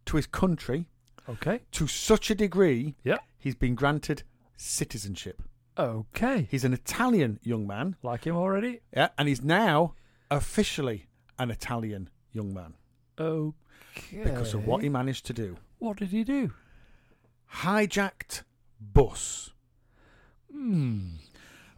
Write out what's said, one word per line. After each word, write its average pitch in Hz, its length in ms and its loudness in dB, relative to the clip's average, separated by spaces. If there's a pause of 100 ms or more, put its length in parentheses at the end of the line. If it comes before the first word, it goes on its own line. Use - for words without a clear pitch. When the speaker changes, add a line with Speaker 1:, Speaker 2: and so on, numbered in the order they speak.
Speaker 1:
to - 120 0
his 139 100 0
country. 165 600 0 (400)
Speaker 2:
Okay. 156 340 -4 (100)
Speaker 1:
To 147 160 0
such - 420 4
a 214 60 2
degree, 170 680 4
Speaker 2:
Yeah. 180 140 2 (220)
Speaker 1:
he's 135 160 -4
been 123 180 2
granted 143 480 0 (340)
citizenship. - 880 -8 (380)
Speaker 2:
Okay. 131 720 0
Speaker 1:
He's 131 120 0
an 127 100 2
Italian 160 720 2
young 110 220 -2
man. 123 380 -4
Speaker 2:
Like 120 220 -4
him 170 100 0
already? 196 460 -2 (140)
Speaker 1:
Yeah, 147 220 4
and 143 100 2
he's 127 160 2
now 165 520 4 (340)
officially 143 760 0 (320)
an 123 120 0
Italian 110 580 -6 (220)
young 101 220 -6
man. 87 220 -12 (440)
Speaker 2:
Okay. - 1040 -6
Speaker 1:
Because 120 300 0
of 104 140 -2
what 127 160 2
he 143 60 0
managed 131 360 -2
to 123 80 -6
do. 101 240 -6 (220)
Speaker 2:
What 214 180 -4
did 196 120 -4
he 220 140 0
do? 262 280 0 (1040)
Speaker 1:
Hijacked 196 880 0 (360)
bus. - 720 2 (1000)
Speaker 2:
Hmm. 131 640 -2 (640)